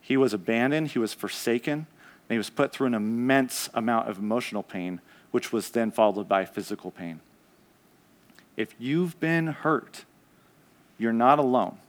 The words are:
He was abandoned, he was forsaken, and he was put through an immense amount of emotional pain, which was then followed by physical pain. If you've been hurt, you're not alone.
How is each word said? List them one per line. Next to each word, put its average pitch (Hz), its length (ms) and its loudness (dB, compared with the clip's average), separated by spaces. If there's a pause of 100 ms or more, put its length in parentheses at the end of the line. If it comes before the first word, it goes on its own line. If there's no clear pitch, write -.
He 135 160 0
was 127 160 4
abandoned, 127 560 0
he 127 100 -2
was 110 140 -2
forsaken, 120 720 -4 (420)
and - 60 -4
he 117 40 0
was 104 120 -4
put 139 220 0
through 131 160 -2
an 120 80 0
immense 123 800 0
amount 113 340 0
of 95 80 -8
emotional 104 460 -4
pain, 90 360 -8 (300)
which - 240 -2
was 107 160 -2
then 113 220 0
followed 104 360 2
by 95 160 2
physical 98 460 -10
pain. 82 300 -12 (1400)
If - 220 -6
you've 165 400 -2
been 165 280 2
hurt, - 580 -2 (920)
you're 113 160 2
not 127 240 6
alone. 123 400 2 (100)